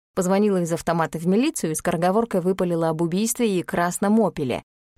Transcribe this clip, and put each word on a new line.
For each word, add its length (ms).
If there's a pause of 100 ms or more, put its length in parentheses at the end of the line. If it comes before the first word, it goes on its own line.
(160)
Позвонила 460
из 120
автомата 440
в 100
милицию 440
и 40
скороговоркой 640
выпалила 480
об 120
убийстве 580
и 40
красном 580
«Опеле». 420 (340)